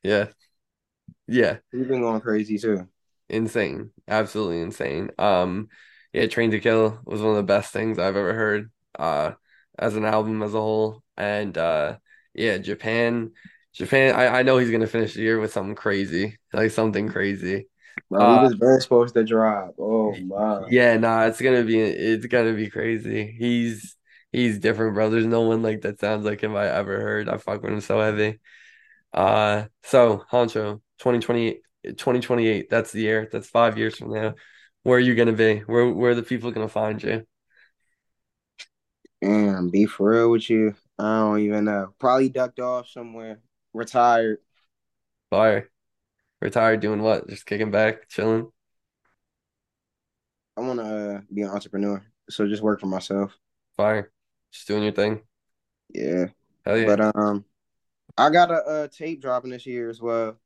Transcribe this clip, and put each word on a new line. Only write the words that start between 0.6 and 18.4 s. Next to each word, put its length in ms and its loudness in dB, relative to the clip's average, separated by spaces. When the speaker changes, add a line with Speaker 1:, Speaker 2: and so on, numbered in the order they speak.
Speaker 1:
Yeah. 300 2
Speaker 2:
He's 160 -6
been 140 -2
going 200 -2
crazy 360 -2
too. 300 -2
Speaker 1:
Insane. 640 -4
Absolutely 540 -2
insane. 580 -6
Um, 480 0
yeah, 140 0
Train 240 0
to 80 -2
Kill 460 2
was 160 -6
one 100 0
of 60 2
the 60 0
best 280 0
things 260 -4
I've 200 -2
ever 160 -2
heard, 360 -2
uh, 320 -2
as 160 -2
an 80 -2
album 400 0
as 100 -6
a 60 -2
whole. 420 -2
And, 420 -4
uh, 400 -2
yeah, 240 -2
Japan, 760 -2
Japan, 400 4
I, 260 4
I 40 2
know 140 6
he's 140 2
gonna 160 0
finish 260 -2
the 80 -8
year 180 2
with 140 -4
something 220 -6
crazy, 640 -2
like, 200 0
something 360 0
crazy. 640 -4
Speaker 2:
Bro, 100 0
he 60 6
Speaker 1:
Uh, 180 8